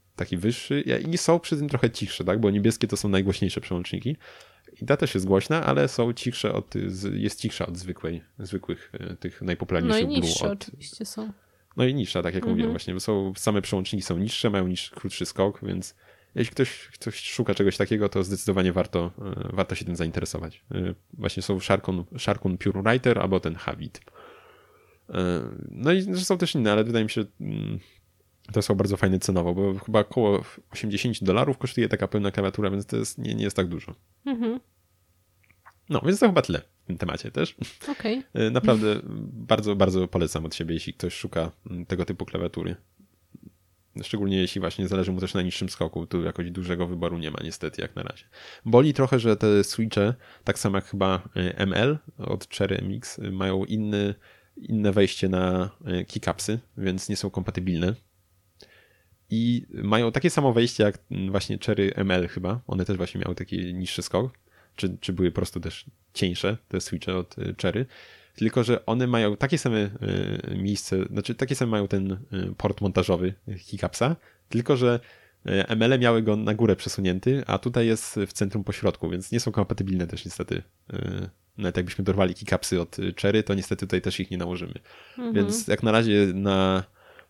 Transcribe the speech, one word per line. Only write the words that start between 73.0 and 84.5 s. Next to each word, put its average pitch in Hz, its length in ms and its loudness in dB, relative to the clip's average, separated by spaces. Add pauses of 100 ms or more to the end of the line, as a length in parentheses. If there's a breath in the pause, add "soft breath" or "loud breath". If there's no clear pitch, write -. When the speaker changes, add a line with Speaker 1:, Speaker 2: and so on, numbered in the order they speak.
Speaker 1:
keycapsa, 131 440 0 (340 soft breath)
tylko 120 280 2
że, 120 220 4 (460 loud breath)
e, 98 240 0
M 110 120 0
L-e 127 180 6
miały 117 220 6
go 107 140 4
na 107 180 0
górę 101 220 6
przesunięty, 98 720 0
a 98 100 0
tutaj 120 300 0
jest 110 400 0
w - 60 -18
centrum 101 300 -2
pośrodku, - 460 -2
więc 90 220 -6
nie 117 80 2
są 107 120 -2
kompatybilne 95 560 0
też - 180 -10
niestety, 85 380 -6 (300)
e, 92 360 -6 (280)
nawet 92 200 -2
jakbyśmy 90 260 -2
dorwali 95 320 2
keycapsy 92 460 -2
od, - 180 -8
e, 92 220 -2
Cherry, 104 220 4
to 101 100 0
niestety 98 320 -2
tutaj 92 160 0
też - 180 -4
ich 92 120 -6
nie 92 60 -4
nałożymy. 87 360 -6 (440 loud breath)